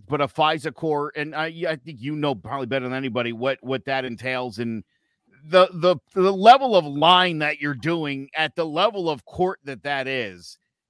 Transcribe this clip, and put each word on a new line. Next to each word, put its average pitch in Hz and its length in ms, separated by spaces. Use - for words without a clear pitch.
but 143 140
a 139 80
fisa 156 440
court, 151 440
and 151 180
I, 156 120
I 160 80
think 147 240
you 143 140
know 147 220
probably 127 300
better 127 180
than 127 100
anybody 123 380
what, 123 300
what 131 240
that 135 180
entails, 123 560
and 113 240
the, 180 300
the, 175 220
the 190 180
level 226 440
of 165 100
lying 165 540
that 151 200
you're 143 140
doing 143 600
at 156 180
the 170 100
level 175 460
of 143 140
court 185 400
that 135 180
that 139 240
is, 107 500